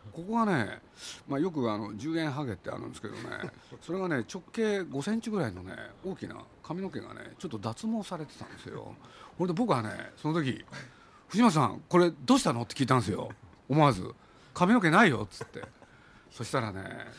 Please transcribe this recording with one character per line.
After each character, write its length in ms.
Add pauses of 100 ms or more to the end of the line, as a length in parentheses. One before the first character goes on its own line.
(120)
こ 120
こ 140
が 80
ね、 360 (460)
ま 100
あ、 20
よ 120
く 180
あ 80
の、 180
十 220
円 140
ハ 140
ゲ 80
っ 20
て 160
あ 60
る 80
ん 40
で 60
す 60
け 80
ど 60
ね、 60 (600)
そ 100
れ 80
が 80
ね、 260
直 80 (120)
径 300
五 180
セ 120
ン 80
チ 80
ぐ 100
ら 100
い 20
の 120
ね、 100 (300)
大 120
き 120
な 100 (260)
髪 180
の 80
毛 120
が 120
ね、 240
ち 80
ょ 40
っ 20
と 80
脱 280
毛 160
さ 140
れ 80
て 140
た 60
ん 60
で 80
す 80
よ。 280 (420)
そ 60
れ 40
で 60
僕 180
は 100
ね、 340
そ 160
の 100
時、 240 (640)
「藤 160
巻 80
さ 140
ん、 220
こ 100
れ 120
ど 260
う 40
し 40
た 100
の？」 100
っ 40
て 60
聞 120
い 20
た 80
ん 60
で 40
す 60
よ。 180 (400)
思 140
わ 80
ず、 240 (380)
「髪 200
の 80
毛 80
な 160
い 40
よ」 160
っ 40
つ 140
っ 40
て。 140 (680)
そ 140
し 80
た 100
ら 100
ね、 120 (360)